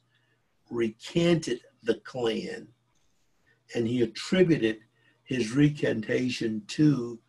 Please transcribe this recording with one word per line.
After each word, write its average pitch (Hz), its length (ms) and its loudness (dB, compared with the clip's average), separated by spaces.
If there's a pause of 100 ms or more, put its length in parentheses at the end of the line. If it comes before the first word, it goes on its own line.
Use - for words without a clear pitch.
(680)
recanted 147 920 0 (220)
the 107 120 0
Klan, 113 720 -6 (1080)
and 117 120 0
he 123 140 0
attributed 127 800 2 (440)
his 117 280 -4
recantation 123 1160 0
to 127 600 0